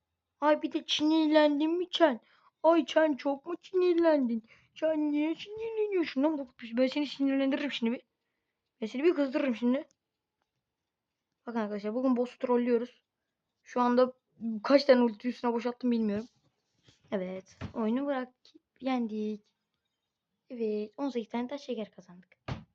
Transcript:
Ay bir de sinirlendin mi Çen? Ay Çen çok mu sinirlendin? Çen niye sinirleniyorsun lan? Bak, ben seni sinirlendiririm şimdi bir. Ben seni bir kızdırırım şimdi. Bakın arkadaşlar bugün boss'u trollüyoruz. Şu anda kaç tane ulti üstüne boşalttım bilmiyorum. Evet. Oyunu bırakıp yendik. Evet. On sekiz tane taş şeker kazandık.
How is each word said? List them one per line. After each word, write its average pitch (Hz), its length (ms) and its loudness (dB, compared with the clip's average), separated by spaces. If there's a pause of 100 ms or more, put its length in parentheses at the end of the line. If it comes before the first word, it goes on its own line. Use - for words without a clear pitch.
(400)
Ay 302 220 2
bir 277 100 -4
de 311 140 -4
sinirlendin 302 920 2
mi 359 120 -6
Çen? 285 300 2 (420)
Ay 320 220 6
Çen 311 320 2
çok 277 300 -4
mu 349 160 -8
sinirlendin? 330 840 2 (260)
Çen 302 380 -2
niye 302 220 0
sinirleniyorsun 415 880 -4
lan? 311 160 2
Bak, 269 100 -10 (280)
ben 262 100 2
seni 294 200 -2
sinirlendiririm 269 640 -2
şimdi 226 200 -2
bir. 269 100 -8 (800)
Ben 220 60 -4
seni 254 180 -4
bir 349 100 4
kızdırırım 277 420 0
şimdi. 240 320 -2 (1600)
Bakın 233 120 -6
arkadaşlar 208 360 -4
bugün 254 220 0
boss'u 247 220 -4
trollüyoruz. 247 640 0 (600)
Şu - 180 -4
anda 247 320 4 (500)
kaç 277 220 4
tane 247 180 8
ulti 233 260 0
üstüne 240 240 -2
boşalttım 240 380 -4
bilmiyorum. 220 380 0 (840)
Evet. 185 440 -8 (180)
Oyunu 240 320 -2
bırakıp 254 280 -6 (460)
yendik. 214 640 -4 (1040)
Evet. 214 460 -4
On 277 120 -4
sekiz 233 200 -6
tane 240 200 -6
taş 285 140 -10
şeker 220 280 -8
kazandık. - 480 -20 (360)